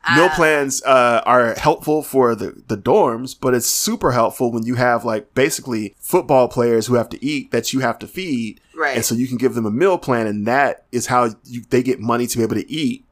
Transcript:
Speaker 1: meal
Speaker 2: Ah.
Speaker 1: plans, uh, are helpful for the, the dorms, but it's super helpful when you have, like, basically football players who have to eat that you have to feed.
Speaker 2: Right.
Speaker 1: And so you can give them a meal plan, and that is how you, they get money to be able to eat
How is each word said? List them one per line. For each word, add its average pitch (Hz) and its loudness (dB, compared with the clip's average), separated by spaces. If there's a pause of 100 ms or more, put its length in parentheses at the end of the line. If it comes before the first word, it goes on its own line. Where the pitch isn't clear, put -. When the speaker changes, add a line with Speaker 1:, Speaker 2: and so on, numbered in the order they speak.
(140)
Speaker 1:
meal 175 6
Speaker 2:
Ah. 156 -2
Speaker 1:
plans, 147 0
uh, 123 4
are 117 4
helpful 151 0
for 120 2
the, 104 -10
the 110 -2
dorms, 131 0
but 127 0
it's 120 0
super 190 -2
helpful 117 0
when 113 -4
you 120 -4
have, 120 0
like, 110 -6
basically 127 -2
football 135 2
players 117 0
who 123 2
have 113 0
to - -14
eat 143 -6
that 117 -2
you 131 -2
have 117 -2
to - -14
feed. 127 -8 (160)
Speaker 2:
Right. 143 -2
Speaker 1:
And 117 -2
so 113 -2
you 127 -2
can 120 -6
give 120 0
them 113 -2
a 104 -2
meal 175 2
plan, 117 -2
and 104 -4
that 131 0
is 120 -4
how 120 0 (100)
you, 120 -12
they 123 4
get 123 0
money 120 -2
to - -6
be 113 2
able 107 -2
to - -4
eat 143 -4